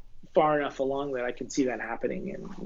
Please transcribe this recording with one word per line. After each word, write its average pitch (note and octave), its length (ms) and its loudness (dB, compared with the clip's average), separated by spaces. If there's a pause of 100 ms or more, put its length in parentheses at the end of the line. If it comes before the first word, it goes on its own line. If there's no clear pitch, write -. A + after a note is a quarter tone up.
(360)
far D3+ 240 8
enough C#3+ 200 -2
along C#3 340 0
that B2 120 -2
I B2 80 -2
can A#2 180 -6
see C#3 160 2
that A#2 140 -2
happening A#2 480 -4
in, - 200 -8 (180)